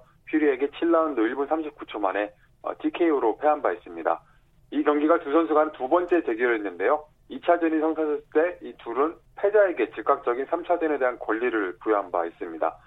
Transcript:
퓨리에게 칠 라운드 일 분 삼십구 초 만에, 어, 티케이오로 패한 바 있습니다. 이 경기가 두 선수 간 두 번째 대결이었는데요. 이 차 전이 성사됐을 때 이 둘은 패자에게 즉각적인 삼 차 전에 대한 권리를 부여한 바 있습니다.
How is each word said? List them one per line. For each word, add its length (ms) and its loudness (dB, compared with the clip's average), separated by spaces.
퓨리에게 480 2
칠 140 0
라운드 300 2
일 120 0
분 140 -4
삼십구 400 -6
초 100 -12
만에, 340 -2
어, 160 -8
티케이오로 600 0
패한 260 2
바 80 2
있습니다. 500 -4
이 140 -2
경기가 380 2
두 100 -6
선수 240 2
간 160 4
두 180 -8
번째 320 2
대결이었는데요. 840 0
이 120 -12
차 180 4
전이 200 0
성사됐을 420 -2
때 300 0
이 120 -12
둘은 320 -2
패자에게 580 2
즉각적인 500 0
삼 180 -4
차 140 0
전에 220 0
대한 180 0
권리를 640 -2
부여한 320 0
바 160 0
있습니다. 580 -6